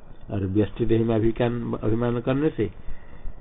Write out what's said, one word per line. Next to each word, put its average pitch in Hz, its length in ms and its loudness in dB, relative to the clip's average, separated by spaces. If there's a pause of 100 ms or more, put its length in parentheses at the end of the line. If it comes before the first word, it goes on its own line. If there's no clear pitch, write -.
(300)
और 98 160 -2
व्यष्टि 101 400 2
देह 113 180 4
में 113 100 2
अभिमान, 117 680 0
अभिमान 120 380 2
करने 135 300 2
से 110 200 -2 (720)